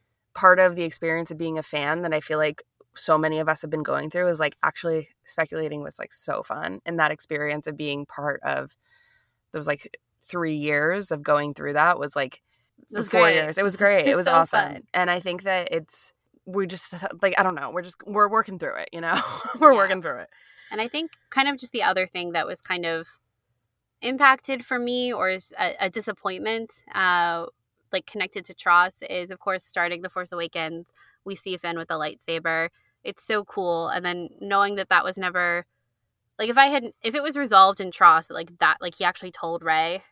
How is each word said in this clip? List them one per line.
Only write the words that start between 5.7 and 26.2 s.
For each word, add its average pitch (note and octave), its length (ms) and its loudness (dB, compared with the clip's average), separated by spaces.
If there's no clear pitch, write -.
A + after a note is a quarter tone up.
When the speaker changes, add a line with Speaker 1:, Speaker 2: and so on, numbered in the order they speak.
Speaker 1:
was, C#3+ 160 -14
like, - 140 -14
so - 300 -6
fun. D#3+ 440 -10
And E3+ 140 -6
that D3+ 100 2
experience D3 560 -6
of D3+ 100 -8
being C#3+ 300 -8
part C#3+ 380 -6
of C3+ 320 -6
those, D#3 160 -10
like, - 320 -8
three E3 340 -4
years D3+ 540 0
of D3+ 120 -4
going D3 300 0
through C#3+ 200 -8
that D#3 260 2
was, C#3+ 160 -6
like, C#3 280 -6
Speaker 2:
It G#3 60 -12
was G#3+ 120 -4
Speaker 1:
four - 140 6
Speaker 2:
great. E3 120 8
Speaker 1:
years. D#3+ 240 0
It G3+ 60 2
was G3 120 0
great. G3+ 260 4
Speaker 2:
<laughs> C#3+ 40 0
It - 40 6
Speaker 1:
It C#3+ 60 4
Speaker 2:
was - 20 4
Speaker 1:
was F3+ 80 0
Speaker 2:
so F3 60 4
Speaker 1:
awesome. E3 420 4
Speaker 2:
fun. - 80 -16
Speaker 1:
And F3 160 2
I F3+ 100 0
think F3+ 220 -6
that F#3 300 0
it's, - 420 -6
we F#3+ 200 -2
just, F3 280 -8
like, F#3+ 160 2
I G3+ 60 6
don't F#3 100 0
know. C#3 160 -8
We're F3 120 -6
just, F3 240 -18
we're G#3 220 4
working G#3 300 0
through D#3+ 180 -6
it, - 160 -8
you E3+ 80 -10
know? E3 140 -2
<laughs> - 460 -6
We're D4 120 10
Speaker 2:
Yeah. A3+ 60 6
Speaker 1:
working F#3+ 240 2
through C#3 180 -6
it. - 80 -16
Speaker 2:
And G#3+ 80 -4
I A#3 80 -4
think D#4+ 240 -6
kind C4+ 180 2
of C#4+ 100 -2
just - 140 -14
the A3 120 -2
other F#3 220 2
thing F3 260 -8
that D#3+ 140 0
was F3+ 140 -10
kind F3+ 260 -6
of E3 200 -4
impacted C4 640 2
for B3+ 140 -4
me B3 340 -2
or F#3+ 160 -2
is F#3 300 -6
a, F#3 220 -2
a F#3+ 100 -2
disappointment, G#3+ 920 -6